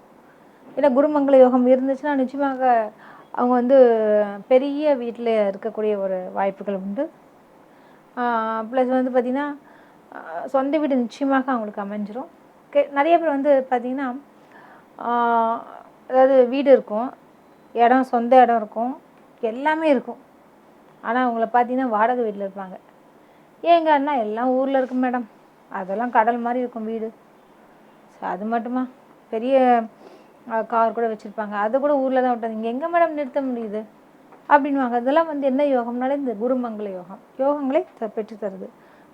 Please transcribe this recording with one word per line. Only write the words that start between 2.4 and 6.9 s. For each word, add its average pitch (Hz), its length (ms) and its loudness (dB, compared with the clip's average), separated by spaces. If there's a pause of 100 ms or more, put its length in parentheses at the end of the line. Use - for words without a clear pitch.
அவங்க 247 240 0
வந்து 240 540 6 (380)
பெரிய 285 480 2
வீட்டில் 226 560 -2
இருக்கக்கூடிய 214 480 -4
ஒரு 190 360 -4
வாய்ப்புகள் 196 400 -4
உண்டு. 202 360 -6 (1080)